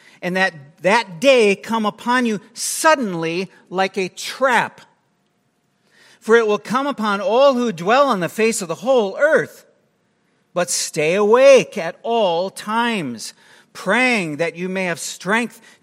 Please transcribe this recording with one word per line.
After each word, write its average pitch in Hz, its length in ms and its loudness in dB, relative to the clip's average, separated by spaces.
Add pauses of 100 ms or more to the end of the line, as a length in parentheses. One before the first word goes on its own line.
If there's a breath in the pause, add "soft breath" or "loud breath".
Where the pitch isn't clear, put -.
(240 soft breath)
and 180 120 -4
that 185 200 0 (260)
that 190 380 0
day 233 360 4
come 220 300 -4
upon 240 400 -2
you 214 140 -2 (140 loud breath)
suddenly 185 960 -2 (180 soft breath)
like 190 280 -2
a 185 100 -4
trap. 226 720 -2 (1400 soft breath)
For 220 160 4
it 226 100 2
will 208 120 0
come 254 280 -4
upon 214 320 -2
all 247 360 4
who 240 180 -2
dwell 220 340 2
on 202 140 0
the 160 80 -2
face 220 320 -2
of 165 80 -10
the 160 60 -6
whole 214 420 0
earth. 269 480 0 (880)
But 175 160 -4
stay 160 460 -2
awake 233 640 4
at 165 240 -10
all 190 480 -2
times, 208 840 -6 (400 soft breath)
praying 202 640 -2
that 160 180 -4
you 180 140 -8
may 185 160 -4
have 170 160 -6
strength 226 580 -6 (240 loud breath)